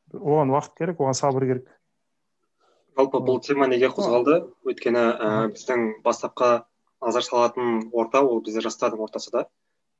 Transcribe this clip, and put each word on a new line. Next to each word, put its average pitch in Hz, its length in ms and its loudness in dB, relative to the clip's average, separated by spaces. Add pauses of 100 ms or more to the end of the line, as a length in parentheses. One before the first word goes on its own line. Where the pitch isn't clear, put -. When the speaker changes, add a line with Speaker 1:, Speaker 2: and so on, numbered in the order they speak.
(120)
Speaker 1:
Оған 151 400 0
уақыт 147 240 -2
керек, 170 240 -6
оған 135 160 0
сабыр 135 320 0
керек. 123 220 -4 (1300)
Speaker 2:
Жалпы, 135 260 2
бұл 127 160 2
Speaker 1:
Вот. - 60 -16
Speaker 2:
тема 143 220 2
неге 127 200 4
қозғалды? 127 640 2 (160)
Өйткені, 120 360 0 (120)
ә, 110 140 -2
Speaker 1:
Мгм. 110 260 0
Speaker 2:
біздің 117 480 -4
бастапқы 120 600 0 (380)
назар 123 220 0
салатын 120 680 0
орта, 117 280 2
ол 120 200 2
бізде 110 180 -6
жастардың 113 400 -4
ортасы 110 320 -8
да. 123 140 -2 (540)